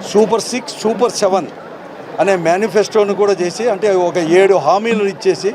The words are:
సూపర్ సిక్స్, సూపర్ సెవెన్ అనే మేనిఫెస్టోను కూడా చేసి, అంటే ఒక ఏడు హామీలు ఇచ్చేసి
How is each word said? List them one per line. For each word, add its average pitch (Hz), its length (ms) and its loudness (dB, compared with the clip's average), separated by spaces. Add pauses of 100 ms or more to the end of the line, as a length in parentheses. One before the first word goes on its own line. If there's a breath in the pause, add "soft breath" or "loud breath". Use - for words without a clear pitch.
(120)
సూపర్ 208 400 2
సిక్స్, 240 220 -6 (100)
సూపర్ 220 380 0
సెవెన్ 185 280 0 (720)
అనే 190 120 4 (140)
మేనిఫెస్టోను 202 760 2
కూడా 202 200 4
చేసి, 175 220 -4 (100)
అంటే 196 160 0 (180)
ఒక 170 100 -2 (220)
ఏడు 196 160 4 (100)
హామీలు 208 380 0 (100)
ఇచ్చేసి 185 420 -2